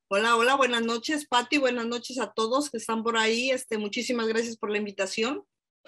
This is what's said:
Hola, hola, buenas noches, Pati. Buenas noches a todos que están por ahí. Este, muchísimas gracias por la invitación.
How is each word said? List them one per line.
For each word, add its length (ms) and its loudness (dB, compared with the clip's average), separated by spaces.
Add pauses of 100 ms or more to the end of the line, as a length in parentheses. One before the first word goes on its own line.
Hola, 280 4
hola, 200 4
buenas 260 2
noches, 440 -2
Pati. 300 2
Buenas 300 0
noches 320 -6
a 140 -4
todos 380 0
que 60 -8
están 260 -4
por 140 0
ahí. 340 2
Este, 280 -2
muchísimas 480 -2
gracias 320 -2
por 120 -4
la 80 0
invitación. 680 -4 (440)